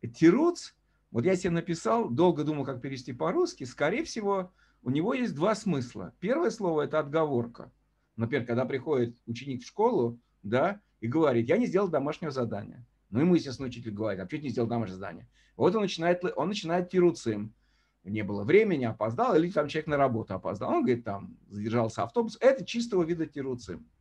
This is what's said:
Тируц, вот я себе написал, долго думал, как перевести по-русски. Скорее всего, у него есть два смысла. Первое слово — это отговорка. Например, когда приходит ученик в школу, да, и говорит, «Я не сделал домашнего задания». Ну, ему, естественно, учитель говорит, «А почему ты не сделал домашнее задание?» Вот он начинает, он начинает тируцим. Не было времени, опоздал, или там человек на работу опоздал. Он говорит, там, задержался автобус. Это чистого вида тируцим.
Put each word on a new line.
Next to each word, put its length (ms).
Тируц, 600
вот 160
я 100
себе 140
написал, 600
долго 340
думал, 200
как 160
перевести 320
по-русски. 520
Скорее 400
всего, 500
у 80
него 240
есть 180
два 220
смысла. 640
Первое 320
слово — 320
это 160
отговорка. 720
Например, 280
когда 200
приходит 600
ученик 380
в 40
школу, 520
да, 360
и 80
говорит, 420
«Я 80
не 80
сделал 220
домашнего 420
задания». 560
Ну, 100
ему, 140
естественно, 340
учитель 240
говорит, 280
«А 60
почему 160
ты 40
не 60
сделал 160
домашнее 280
задание?» 320
Вот 180
он 60
начинает, 420
он 140
начинает 400
тируцим. 680
Не 200
было 200
времени, 420
опоздал, 500
или 140
там 180
человек 200
на 100
работу 380
опоздал. 340
Он 140
говорит, 200
там, 320
задержался 540
автобус. 360
Это 240
чистого 400
вида 220
тируцим. 640